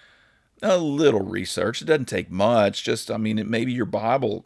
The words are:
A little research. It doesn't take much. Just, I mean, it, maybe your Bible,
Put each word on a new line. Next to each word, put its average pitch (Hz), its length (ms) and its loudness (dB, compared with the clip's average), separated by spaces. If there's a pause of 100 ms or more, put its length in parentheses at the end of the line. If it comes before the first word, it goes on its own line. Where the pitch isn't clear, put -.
(600)
A 190 160 4
little 143 440 4
research. 98 600 -4
It - 40 -12
doesn't 151 240 0
take 92 200 -4
much. 101 540 2
Just, 117 260 -4
I 113 60 -4
mean, 110 240 -2
it, 101 80 -4
maybe 117 240 -2
your 120 140 -2
Bible, 107 600 -2